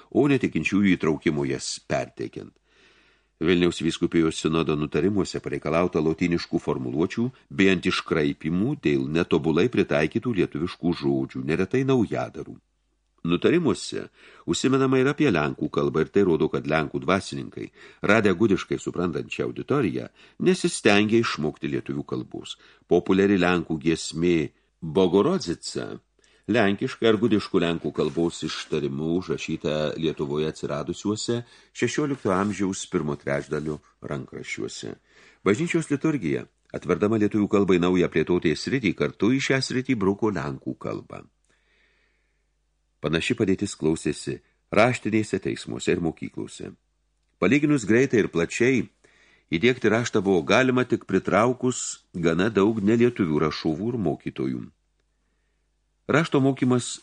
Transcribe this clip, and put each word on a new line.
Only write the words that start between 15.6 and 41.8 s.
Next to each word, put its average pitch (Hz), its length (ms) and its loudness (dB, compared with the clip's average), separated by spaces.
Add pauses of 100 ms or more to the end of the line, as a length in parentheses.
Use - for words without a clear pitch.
kalbą 73 320 0
ir 76 80 -2
tai 101 160 4
rodo, 78 240 4
kad 67 160 -4
lenkų 73 380 0
dvasininkai, 69 640 -4 (340)
radę 101 320 4
gudiškai 87 480 0
suprantančią 71 640 -4
auditoriją, 64 640 -4 (320)
nesistengė 117 840 4
išmokti 76 480 -4
lietuvių 69 320 -6
kalbos. - 540 -10 (340)
Populiari 95 480 4
lenkų 87 400 0
giesmė 80 720 0 (320)
Bogorodica 92 1000 0 (680)
lenkiškai 107 600 2
ar 107 100 4
gudiškų 101 400 2
lenkų 85 320 -2
kalbos 82 480 -2
ištarimu 76 760 -4
užrašyta 78 760 -4
Lietuvoje 76 560 -2
atsiradusiuose 101 920 -4 (340)
šešiolikto 131 560 -2
amžiaus 98 560 -2
pirmo 76 240 -2
trečdalio 73 640 -6 (240)
rankraščiuose. - 960 -10 (500)
Bažnyčios 156 480 0
liturgija, 101 480 -2 (320)
atverdama 104 480 0
lietuvių 104 240 2
kalbai 98 320 4
naują 87 320 4
plėtotės 80 560 0
sritį, 104 320 -2
kartu 76 320 0
į 131 160 2
šią 135 160 2
sritį 127 320 -2
bruko 101 400 0
lenkų 69 400 -6
kalbą. 50 480 -10 (1800)